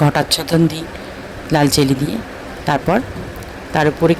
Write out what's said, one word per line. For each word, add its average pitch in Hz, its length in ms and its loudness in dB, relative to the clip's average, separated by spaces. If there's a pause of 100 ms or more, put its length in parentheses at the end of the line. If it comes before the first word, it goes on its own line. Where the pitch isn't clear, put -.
ঘট 147 200 4
আচ্ছাদন 165 400 2 (100)
দিই 160 140 -8 (680)
লাল 147 220 6
চেলি 139 260 4
দিয়ে, 147 140 -2 (520)
তারপর 156 300 2 (760)
তার 156 180 2
উপরে 165 280 4